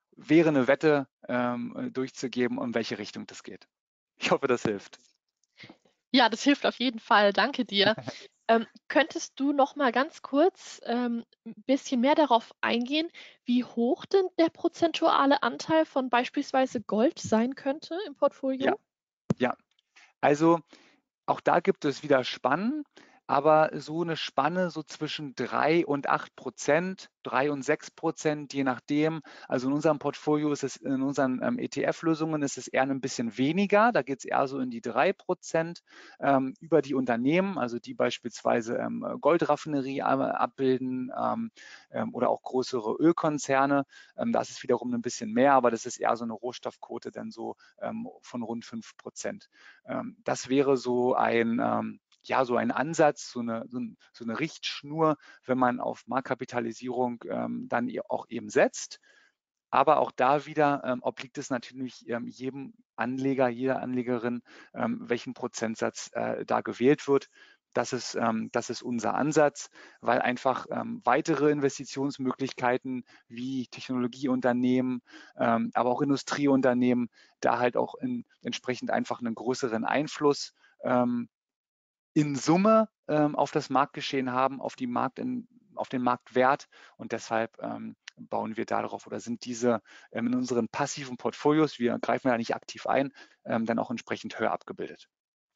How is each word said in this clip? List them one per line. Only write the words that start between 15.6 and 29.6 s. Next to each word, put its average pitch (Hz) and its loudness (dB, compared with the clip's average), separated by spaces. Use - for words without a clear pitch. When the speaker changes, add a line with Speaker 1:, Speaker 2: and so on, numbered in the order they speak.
Speaker 2:
von 262 -2
beispielsweise 262 0
Gold 220 0
sein 233 0
könnte 311 -6
im 285 -14
Portfolio? 269 0
Speaker 1:
Ja, - 2
ja. 123 0
Also, 156 6
auch - -2
da 156 4
gibt - 0
es 139 0
wieder 135 4
Spannen, 208 -2
aber 151 6
so 151 -6
eine 165 -2
Spanne 170 -2
so 156 -8
zwischen 147 -8
drei 131 2
und 143 -2
acht - -2
Prozent, 170 -2
drei 135 0
und 139 -6
sechs 151 -2
Prozent, 151 -4
je 139 0
nachdem. 147 0
Also 127 -2